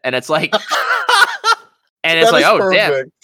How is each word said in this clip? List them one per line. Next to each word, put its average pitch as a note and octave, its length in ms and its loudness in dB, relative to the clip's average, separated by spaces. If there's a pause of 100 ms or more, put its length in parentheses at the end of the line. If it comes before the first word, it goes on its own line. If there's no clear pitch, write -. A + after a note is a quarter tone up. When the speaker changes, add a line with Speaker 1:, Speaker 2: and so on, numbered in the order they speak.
Speaker 1:
And B2+ 120 -4
it's B2+ 140 -6
like D#3 240 -2
Speaker 2:
<laughs> - 1500 -4
Speaker 1:
and E3 160 0
it's A3+ 120 4
Speaker 2:
That - 20 2
Speaker 1:
like, D3+ 100 4
Speaker 2:
is E3 60 4
Speaker 1:
"Oh, G#3 220 2
damn." F#3 200 0
Speaker 2:
perfect. C3+ 200 -6 (120)